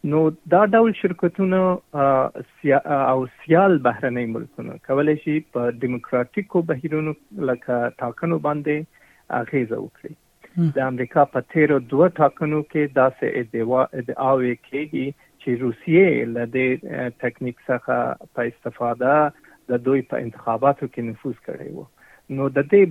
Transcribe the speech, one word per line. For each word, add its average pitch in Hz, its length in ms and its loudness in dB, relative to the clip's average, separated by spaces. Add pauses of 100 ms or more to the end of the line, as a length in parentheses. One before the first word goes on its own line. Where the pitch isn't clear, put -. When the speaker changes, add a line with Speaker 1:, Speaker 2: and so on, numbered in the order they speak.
Speaker 1:
نو 156 240 2
دا 170 360 2
ډول 226 300 4
شرکتونه، 185 800 0 (160)
آه، 135 440 2
سیا-، - 480 0
آه، 135 240 0
او 131 160 0
سیال 165 520 4
بهرنۍ 123 480 -2
ملکونه 113 480 -10 (140)
کولی 147 280 2 (100)
شي 156 140 -2
په 120 320 -4
دیموکراتیکو 123 920 -4
بهیرونو 156 520 -4 (240)
لکه 123 600 -4
ټاکنو 160 400 -4
باندې 147 480 -4 (440)
اغیزه 117 460 -4
وکړي. - 380 -12 (440)
Speaker 2:
مم. 170 180 2
Speaker 1:
د 143 40 0
امریکا 131 440 0
په 139 160 0
تیرو 147 400 2
دوه 135 280 2
ټاکنو 151 540 0
کې 147 340 -2
داسې 135 300 2 (160)
ادعوا-، 120 520 -2
ادعاوې 131 640 -2 (120)
کېږي 139 460 -6 (280)
چې - 80 -6 (120)
روسیې 139 640 2
له 117 200 -6
دې، 127 420 -2
آه، 123 220 -8
تکنیک 123 580 -8
څخه 123 480 -2 (200)
په 120 60 -4
استفاده 120 880 0 (380)
د 123 160 -2
دوی 135 160 2
په 123 160 -8
انتخاباتو 120 680 -2
کې - 140 -10
نفوذ 117 340 -8 (140)
کړی 71 240 -12
وو. - 140 -14 (440)
نو 135 200 -2
د 131 120 0
دې 185 300 6